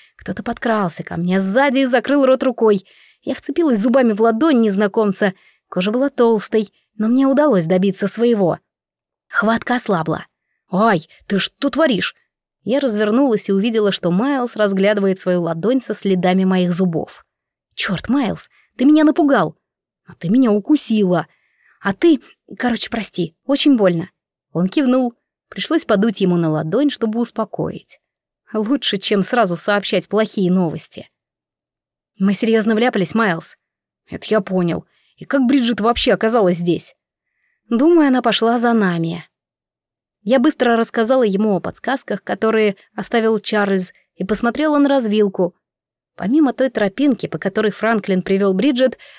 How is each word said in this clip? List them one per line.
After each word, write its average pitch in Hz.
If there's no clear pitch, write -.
Кто-то -
подкрался 220
ко 175
мне 180
сзади 254
и 269
закрыл 262
рот 262
рукой. 226
Я 262
вцепилась 285
зубами 240
в 202
ладонь 233
незнакомца. 202
Кожа 185
была 254
толстой, 226
но 220
мне 269
удалось 247
добиться 190
своего. 214
Хватка 226
ослабла. 165
"Ай, 196
ты 196
что -
творишь?" 262
Я 254
развернулась 220
и 196
увидела, 208
что 175
Майлз 247
разглядывает 196
свою 180
ладонь 170
со 214
следами 185
моих 185
зубов. 175
"Чёрт, -
Майлз, 220
ты 254
меня 302
напугал!" 277
"А -
ты 165
меня 247
укусила!" 202
"А 202
ты... 330
Короче, 233
прости, 196
очень 277
больно!" 180
Он 175
кивнул. 254
Пришлось -
подуть 214
ему 180
на 165
ладонь, 160
чтобы 226
успокоить. -
Лучше, 220
чем 196
сразу 190
сообщать 202
плохие 208
новости. 170
"Мы 196
серьёзно 220
вляпались, 254
Майлз?" 196
"Это -
я 214
понял. 175
И -
как 269
Бриджит 240
вообще 233
оказалась 214
здесь?" 170
"Думаю, 294
она 254
пошла 233
за 233
нами". 170
Я 247
быстро 240
рассказала 233
ему 208
о 170
подсказках, -
которые 214
оставил 226
Чарльз, 196
и -
посмотрела 240
на 285
развилку. 208
Помимо 254
той 262
тропинки, 220
по 156
которой 208
Франклин 196
привёл 196
Бриджит, 247